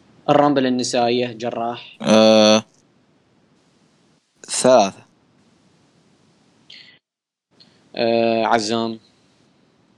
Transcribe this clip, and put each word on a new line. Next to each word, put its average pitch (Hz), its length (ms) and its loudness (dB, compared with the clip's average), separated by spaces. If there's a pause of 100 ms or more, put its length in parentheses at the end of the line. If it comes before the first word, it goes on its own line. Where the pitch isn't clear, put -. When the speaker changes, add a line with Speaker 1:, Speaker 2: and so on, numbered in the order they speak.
(300)
Speaker 1:
الرامبل 143 360 0
النسائية، 123 680 -2
جراح. 117 680 -12
Speaker 2:
أه، 110 640 4 (1800)
ثلاثة. 113 640 0 (3000)
Speaker 1:
أه، 113 500 -2
عزام. 113 540 -4 (1000)